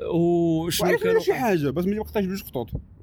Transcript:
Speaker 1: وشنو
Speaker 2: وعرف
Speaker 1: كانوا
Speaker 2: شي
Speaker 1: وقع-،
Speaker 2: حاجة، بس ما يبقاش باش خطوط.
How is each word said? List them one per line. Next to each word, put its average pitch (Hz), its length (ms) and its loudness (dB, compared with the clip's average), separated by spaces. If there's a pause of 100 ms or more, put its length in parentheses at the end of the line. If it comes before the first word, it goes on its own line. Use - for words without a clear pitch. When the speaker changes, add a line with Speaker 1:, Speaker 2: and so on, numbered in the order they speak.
(140)
Speaker 1:
وشنو 170 760 2
Speaker 2:
وعرف 453 140 2
Speaker 1:
كانوا 453 180 4
Speaker 2:
شي 359 100 0
Speaker 1:
وقع-، 381 40 0
Speaker 2:
حاجة، 185 360 0
بس 170 160 -2
ما 202 100 0
يبقاش 214 280 -2
باش 190 180 -6
خطوط. - 280 -8 (320)